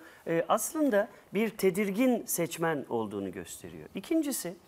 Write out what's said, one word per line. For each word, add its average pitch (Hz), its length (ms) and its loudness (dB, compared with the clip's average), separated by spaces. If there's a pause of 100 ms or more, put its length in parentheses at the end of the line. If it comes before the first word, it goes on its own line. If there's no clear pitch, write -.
(260)
e, 165 220 0
aslında 226 600 2 (260)
bir 208 160 2
tedirgin 196 760 2
seçmen 160 640 -2
olduğunu 101 440 -2
gösteriyor. 85 600 -12
İkincisi, 269 600 -2 (140)